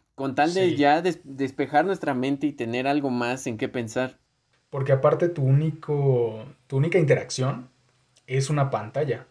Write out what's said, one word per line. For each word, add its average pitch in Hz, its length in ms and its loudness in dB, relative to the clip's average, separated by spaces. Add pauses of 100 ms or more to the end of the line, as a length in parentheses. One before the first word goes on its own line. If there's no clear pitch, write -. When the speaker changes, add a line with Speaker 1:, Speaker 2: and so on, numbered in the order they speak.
(160)
Speaker 1:
con 135 180 -4
tal 151 220 2
de 185 140 2
Speaker 2:
Sí. 151 80 0
Speaker 1:
ya 147 260 4
des-, 180 200 -2
despejar 139 640 0
nuestra 165 300 -2
mente 139 320 0
y 139 60 -4
tener 123 340 -4
algo 139 240 0
más 123 340 -2
en 120 120 -4
qué 131 120 -4
pensar. 127 480 -6 (540)
Speaker 2:
Porque 135 200 -4
aparte 151 380 4
tu 143 140 -4
único, 135 1000 0 (200)
tu 135 120 -4
única 170 200 2
interacción 139 720 0 (560)
es 135 240 -2
una 143 220 0
pantalla, 120 600 -4